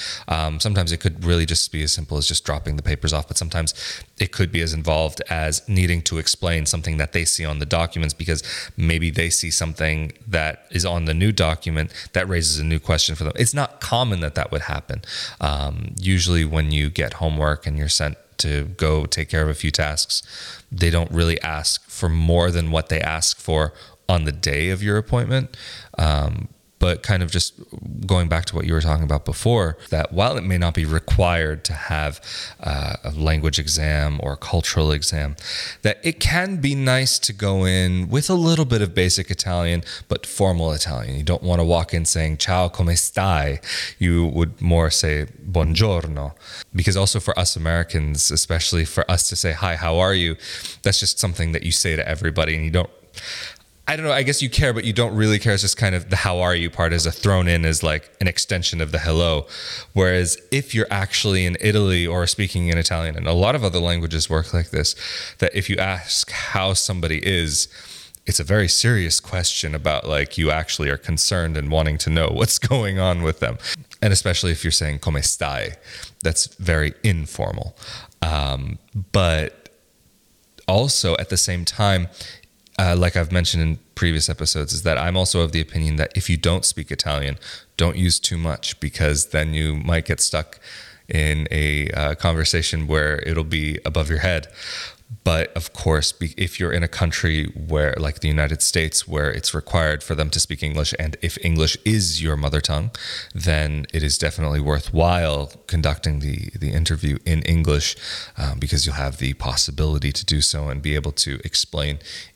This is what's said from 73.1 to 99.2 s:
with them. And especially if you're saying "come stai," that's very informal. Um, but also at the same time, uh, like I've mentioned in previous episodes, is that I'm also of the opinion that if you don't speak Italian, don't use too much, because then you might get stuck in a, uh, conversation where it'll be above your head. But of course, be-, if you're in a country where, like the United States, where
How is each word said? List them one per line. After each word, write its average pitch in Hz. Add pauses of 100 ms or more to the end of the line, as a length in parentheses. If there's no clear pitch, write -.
with 80
them. - (440)
And 104
especially 90
if -
you're 80
saying 73
"come 78
stai," 69 (480)
that's -
very 78 (100)
informal. 76 (460)
Um, 71 (320)
but 82 (1040)
also 101
at -
the 92
same 87
time, 95 (720)
uh, 90
like 87
I've 82
mentioned 87
in 80 (140)
previous 80
episodes, 76
is 76
that 78
I'm 87
also 92
of 80
the 80
opinion 78
that -
if 95
you 85
don't 87
speak -
Italian, 71 (400)
don't 85
use 87
too -
much, 82
because 73
then 78
you 78
might 80
get -
stuck - (480)
in 76
a, 73
uh, 73
conversation 80
where 76
it'll 80
be 76
above 78
your 78
head. 85 (760)
But 82
of 80
course, 78
be-, 82
if -
you're 87
in 85
a 82
country 80 (220)
where, 76
like 73
the 80
United 76
States, -
where 76